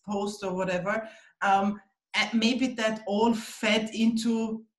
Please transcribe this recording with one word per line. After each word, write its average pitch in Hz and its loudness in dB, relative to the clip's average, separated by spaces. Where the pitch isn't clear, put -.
post 202 -4
or 185 -4
whatever. 185 -2
Um, 196 4
and 202 0
maybe 233 2
that 220 -2
all 214 4
fed 214 -2
into, 226 0